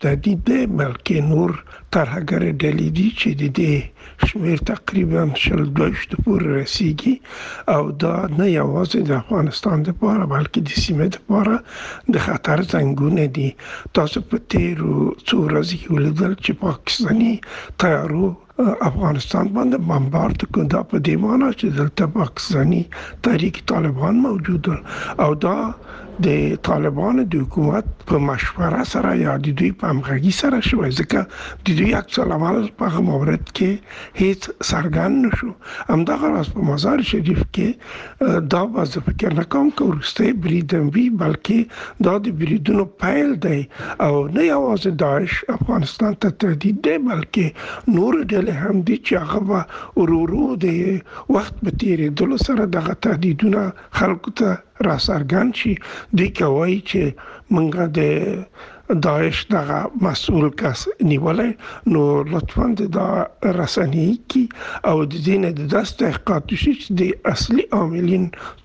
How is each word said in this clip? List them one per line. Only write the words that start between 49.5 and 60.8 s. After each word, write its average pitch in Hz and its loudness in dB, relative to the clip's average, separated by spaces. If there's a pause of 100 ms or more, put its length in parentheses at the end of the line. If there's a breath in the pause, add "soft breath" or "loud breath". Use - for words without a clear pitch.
به 185 2 (420 loud breath)
ورو 165 4
ورو 214 0 (160)
د - 2 (680 loud breath)
وخت - -4
په - -2
تیریدلو 175 0
سره 214 0
دغه 165 -4
تهدیدونه 190 2 (340 loud breath)
خلکو 190 -2
ته 190 0 (240)
راڅرګند 170 0
شي. 220 2 (420 loud breath)
دوی 175 4 (120)
که 165 2
وایي 170 2 (140)
چې 190 0 (520 loud breath)
موږ 160 4 (260)
د 175 -2
داعش 156 2 (140)
دغه 147 0 (280)
مسؤل 156 2 (120)
کس 131 -2 (280)